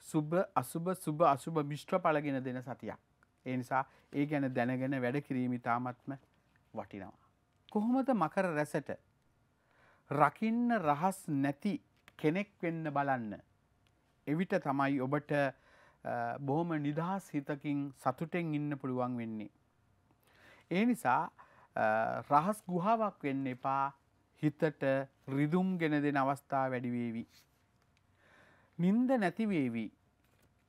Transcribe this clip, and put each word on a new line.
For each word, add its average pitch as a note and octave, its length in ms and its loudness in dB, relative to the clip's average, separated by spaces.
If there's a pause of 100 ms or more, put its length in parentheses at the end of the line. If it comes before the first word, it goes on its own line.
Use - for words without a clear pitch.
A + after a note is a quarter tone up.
සුබ D#3 340 -2 (200)
අසුබ, E3+ 400 -2
සුබ D#3 280 -2
අසුබ D#3+ 440 2
මිශ්‍ර D3 320 -2
පළගෙන D3 440 0
දෙන B2+ 200 -6
සතියක්. C3+ 360 -10 (480)
ඒ C3 100 -2
නිසා B2+ 280 -2 (260)
ඒ C#3+ 160 0
ගැන C#3 280 0
දැනගෙන B2+ 460 0
වැඩ B2+ 200 0
කිරීම B2+ 320 -2
ඉතාමත්ම B2 600 -4 (640)
වටිනවා. G2+ 440 -10 (500)
කොහොමද B3 420 0
මකර F#3+ 440 2
රැසට D3 360 -2 (1200)
රකින්න A3+ 600 2
රහස් F3 560 2
නැති C#3+ 520 0 (360)
කෙනෙක් F3 340 0 (120)
වෙන්න E3 280 -4
බලන්න. C3+ 480 -2 (880)
එවිට F3 340 0
තමයි C#3 400 0
ඔබට, C#3 320 -2
අ, B2+ 1080 -4
බොහොම D#3 360 -2
නිදහස් D#3+ 560 -4
හිතකින් C#3+ 600 -4
සතුටෙන් D#3+ 640 -4
ඉන්න D3 220 -4
පුළුවන් B2+ 400 -4
වෙන්නේ. A2 340 -8 (1200)
ඒ F#3+ 140 2
නිසා, D#3+ 460 2 (460)
අ, A2+ 100 2 (340)
රහස් D#3 420 2
ගුහාවක් G3+ 600 0
වෙන්න C3+ 240 -2
එපා. C3+ 460 -2 (500)
හිතට D3+ 400 0 (460)
රිදුම් E3+ 500 0
ගෙන D3+ 240 2
දෙන C#3+ 140 2
අවස්ථා C3+ 540 0
වැඩි B2 200 -2
වේවි. A#2 360 -4 (1500)
නින්ද A3 320 4
නැති A3 360 0
වේවි. B2 440 0 (800)